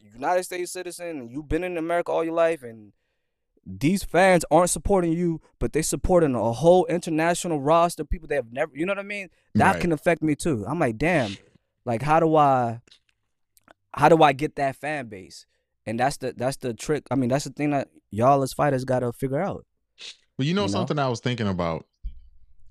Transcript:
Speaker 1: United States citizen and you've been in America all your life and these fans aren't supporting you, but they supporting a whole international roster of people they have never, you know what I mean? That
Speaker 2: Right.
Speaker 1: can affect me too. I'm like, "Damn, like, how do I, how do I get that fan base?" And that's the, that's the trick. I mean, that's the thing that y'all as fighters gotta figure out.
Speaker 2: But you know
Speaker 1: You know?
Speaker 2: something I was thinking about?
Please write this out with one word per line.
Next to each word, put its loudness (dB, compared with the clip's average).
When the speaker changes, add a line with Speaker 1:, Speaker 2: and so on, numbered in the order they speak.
Speaker 1:
United -2
States -8
citizen -10
and -14
you've -10
been -2
in -6
America -2
all 0
your -4
life 2
and -18
these -2
fans 4
aren't 4
supporting 0
you, -2
but -4
they 0
supporting 2
a 0
whole 6
international -2
roster 2
of -14
people -6
they -2
have -2
never, -4
you -4
know -2
what -4
I -8
mean? -10
That 4
Speaker 2:
Right. -6
Speaker 1:
can 0
affect 0
me 2
too. -2
I'm -4
like, 0
"Damn, 0
like, -2
how 4
do 4
I, 2
how 4
do 6
I 6
get -6
that -2
fan -8
base?" -18
And -4
that's 0
the, -8
that's -4
the -6
trick. -4
I -2
mean, 2
that's 0
the -10
thing -2
that -2
y'all 4
as -4
fighters 0
gotta -2
figure -4
out. -8
Speaker 2:
But -2
you 0
know 0
Speaker 1:
You -2
know? -4
Speaker 2:
something -2
I 0
was -2
thinking -2
about? -2